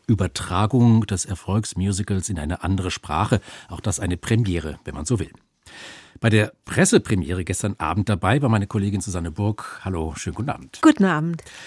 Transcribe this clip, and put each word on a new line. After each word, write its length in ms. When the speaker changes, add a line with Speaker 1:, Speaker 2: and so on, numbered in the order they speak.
Speaker 1:
Übertragung 1000
des 200
Erfolgsmusicals 1000
in 120
eine 240
andere 280
Sprache. 480
Auch 100
das 200
eine 180
Premiere, 680
wenn 120
man 100
so 140
will. 120
Bei 100
der 220
Pressepremiere 800
gestern 320
Abend 320
dabei 320
war 80
meine 180
Kollegin 320
Susanne 320
Burg. 540
Hallo, 320
schönen 180
guten 140
Abend. 320
Speaker 2:
Guten 240
Abend. 360